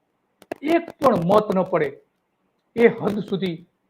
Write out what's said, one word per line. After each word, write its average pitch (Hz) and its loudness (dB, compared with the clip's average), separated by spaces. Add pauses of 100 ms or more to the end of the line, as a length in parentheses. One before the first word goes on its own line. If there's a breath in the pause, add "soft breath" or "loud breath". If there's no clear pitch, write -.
(600)
એક 330 0
પણ 247 0 (100)
મત 208 2
ન 185 0
પડે, 151 -4 (720)
એ 233 6
હદ 202 -4
સુધી 175 -6 (220)